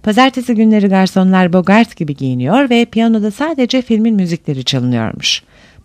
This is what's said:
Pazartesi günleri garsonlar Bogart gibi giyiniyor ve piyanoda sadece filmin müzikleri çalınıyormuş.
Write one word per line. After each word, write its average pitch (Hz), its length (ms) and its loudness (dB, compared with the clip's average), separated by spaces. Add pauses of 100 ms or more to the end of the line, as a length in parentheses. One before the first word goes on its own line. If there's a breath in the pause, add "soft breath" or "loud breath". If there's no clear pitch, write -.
Pazartesi 247 520 0
günleri 214 320 2
garsonlar 185 640 2
Bogart 190 420 2
gibi 147 200 -6
giyiniyor 135 540 -2
ve 240 160 2
piyanoda 220 460 -2
sadece 262 500 -2
filmin 226 340 0
müzikleri 165 480 -4
çalınıyormuş. 123 800 -4 (420 soft breath)